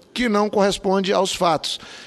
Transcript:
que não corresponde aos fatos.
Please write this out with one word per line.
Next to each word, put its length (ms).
que 140
não 220
corresponde 640
aos 220
fatos. 440